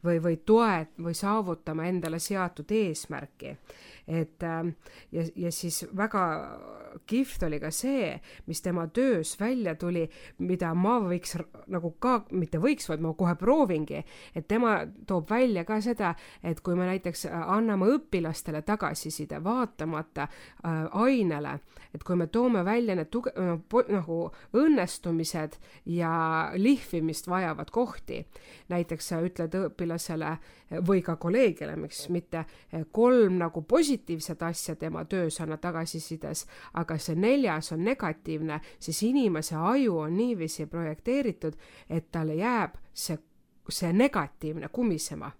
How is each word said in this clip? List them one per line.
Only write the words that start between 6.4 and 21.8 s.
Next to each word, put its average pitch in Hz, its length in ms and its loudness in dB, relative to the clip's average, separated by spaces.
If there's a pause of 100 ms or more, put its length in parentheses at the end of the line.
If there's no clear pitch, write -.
kihvt 262 380 0
oli 156 160 -2
ka 160 140 -4
see, 254 380 0 (340)
mis 160 160 -6
tema 170 260 -2
töös 226 520 2
välja 220 360 0
tuli, 170 280 0 (340)
mida 180 360 0
ma 202 280 4
võiks 180 380 -2
r-, - 280 -12
nagu 175 220 -2 (100)
ka, 247 200 2 (120)
mitte 165 300 0
võiks, 269 280 2
vaid 156 120 -2
ma 165 160 0
kohe 175 180 4
proovingi, 180 680 2 (320)
et 160 120 -6
tema 220 300 4 (300)
toob 175 220 0
välja 220 360 2
ka 214 160 0
seda, 208 320 0 (300)
et 170 180 -2
kui 175 160 0
me 180 80 2
näiteks, 185 400 -4
äh, 165 300 -4
anname 208 400 4
õpilastele 160 680 -2
tagasiside, 156 840 -4
vaatamata, 160 880 -2
äh, - 540 -4 (180)
ainele, 165 560 2 (360)